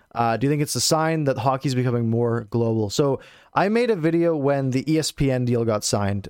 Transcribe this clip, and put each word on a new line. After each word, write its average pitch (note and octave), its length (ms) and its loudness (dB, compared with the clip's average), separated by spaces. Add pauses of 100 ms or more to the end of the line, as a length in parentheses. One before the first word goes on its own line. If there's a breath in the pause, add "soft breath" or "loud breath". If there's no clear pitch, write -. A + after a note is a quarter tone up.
(120)
Uh, A#2 240 0
do A2+ 100 -2
you C#3+ 40 2
think D3 100 0
it's D3 140 -2
a B2+ 60 -2
sign D#3+ 440 0
that C3+ 140 0
hockey's C3 380 0
becoming A#2+ 340 0
more A#2 400 0
global? A2+ 400 0
So C#3 300 0 (340 loud breath)
I E3+ 140 2
made A#3 220 2
a G#3+ 60 2
video E3 380 2
when C#3 360 0
the B2+ 120 0 (100)
E D#3+ 60 2
S D3+ 140 -2
P C#3 180 0
N B2+ 140 0
deal A#2+ 200 0
got G#2+ 200 0
signed, G2+ 460 -2